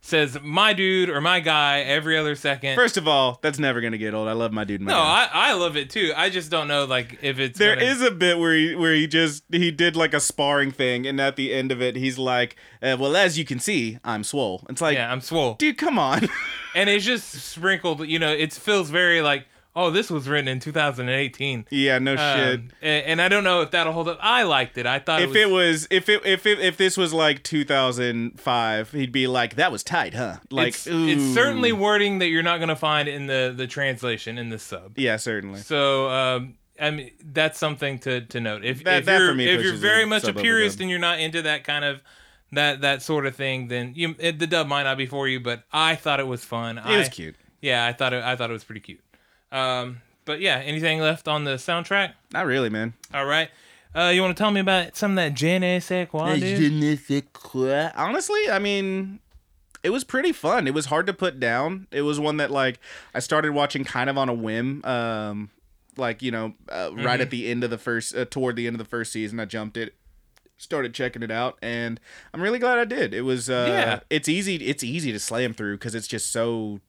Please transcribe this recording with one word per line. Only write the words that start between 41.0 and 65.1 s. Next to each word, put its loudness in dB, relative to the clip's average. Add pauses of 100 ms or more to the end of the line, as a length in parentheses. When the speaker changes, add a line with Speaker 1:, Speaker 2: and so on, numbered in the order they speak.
Speaker 1:
into -2
that -2
kind -2
of, -2 (520)
that, 2
that 2
sort -2
of -4
thing, -4
then -6
you, -4
it, -2
the 0
dub 0
might 0
not 0
be -4
for -4
you. -2
But -6
I 2
thought 0
it -2
was -6
fun. -6
Speaker 2:
It -16 (140)
was 2
Speaker 1:
I -6
Speaker 2:
cute. -14 (260)
Speaker 1:
Yeah, 0
I 0
thought 0
it, -4
I -2
thought -6
it -6
was -10
pretty -16
cute. -20 (500)
Um, -4 (220)
but -6
yeah, 2
anything -2
left 0
on -2
the -2
soundtrack? -2 (200)
Speaker 2:
Not -2
really, 2
man. -4 (180)
Speaker 1:
All -2
right. 0 (420)
Uh, 2
you 4
wanna 0
tell 2
me 2
about 2
some 0
of 2
that 0
je 2
ne 2
sais -2
quoi, -2
Speaker 2:
That 2
Speaker 1:
dude? 0
Speaker 2:
je 6
ne 2
sais -2 (100)
quoi. -2
Honestly, -2
I 2
mean, -2 (640)
it 0
was -2
pretty 0
fun. 0
It -2
was -2
hard 0
to -2
put -4
down. -2
It -2
was 0
one 0
that, 0
like, 0 (360)
I -2
started 0
watching 0
kind -2
of -2
on 2
a 0
whim. -4
Um, -4 (460)